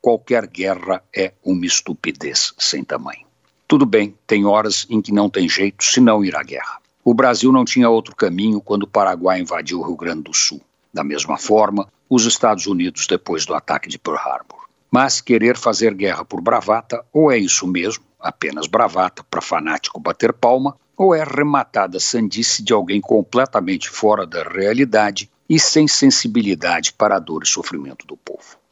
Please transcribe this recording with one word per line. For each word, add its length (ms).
Qualquer 460
guerra 560
é 180
uma 220
estupidez 880
sem 260
tamanho. 440
Tudo 180
bem, 300
tem 180
horas 460
em 140
que 80
não 180
tem 180
jeito 360
senão 420
ir 100
à 60
guerra. 380
O 100
Brasil 380
não 120
tinha 280
outro 240
caminho 440
quando 240
o 40
Paraguai 520
invadiu 400
o 60
Rio 100
Grande 280
do 100
Sul. 280
Da 120
mesma 340
forma, 500
os 160
Estados 400
Unidos 400
depois 400
do 80
ataque 340
de 120
Pearl 180
Harbor. 440
Mas 320
querer 340
fazer 380
guerra 320
por 160
bravata, 720
ou 180
é 60
isso 300
mesmo, 360
apenas 460
bravata 640
pra 120
fanático 580
bater 340
palma, 420
ou 180
é 80
rematada 760
sandice 600
de 100
alguém 300
completamente 880
fora 380
da 160
realidade 880
e 100
sem 280
sensibilidade 1040
para 220
a 40
dor 220
e 60
sofrimento 580
do 100
povo. 420